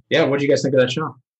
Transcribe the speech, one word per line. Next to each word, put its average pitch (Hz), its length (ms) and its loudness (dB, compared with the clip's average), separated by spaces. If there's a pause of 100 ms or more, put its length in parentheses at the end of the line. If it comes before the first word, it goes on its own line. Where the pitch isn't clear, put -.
yeah, 151 160 2
what 139 140 0
do 143 60 -2
you 139 60 0
guys 135 100 2
think 135 140 -2
of 131 60 4
that 123 100 0
show? 156 240 -6 (240)